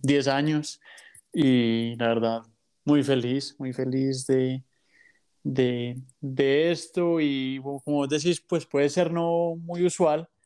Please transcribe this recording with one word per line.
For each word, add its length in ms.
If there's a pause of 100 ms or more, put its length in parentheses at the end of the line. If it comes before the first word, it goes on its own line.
diez 260
años 520 (520)
y 640
la 120
verdad, 340 (420)
muy 180
feliz, 560
muy 140
feliz 540
de, 380 (800)
de, 540 (240)
de 520
esto 480
y 420
como 220
vos 240
decís, 320
pues 260
puede 220
ser 240
no 440
muy 280
usual, 440 (180)